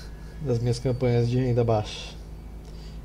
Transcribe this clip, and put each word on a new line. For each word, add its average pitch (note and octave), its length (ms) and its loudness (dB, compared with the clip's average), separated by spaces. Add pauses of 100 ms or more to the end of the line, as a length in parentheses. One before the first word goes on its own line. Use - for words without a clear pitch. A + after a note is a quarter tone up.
(400)
das B2+ 200 0
minhas A#2+ 180 2
campanhas B2 500 4
de A#2+ 80 2
renda B2 280 4
baixa. A2 500 0 (920)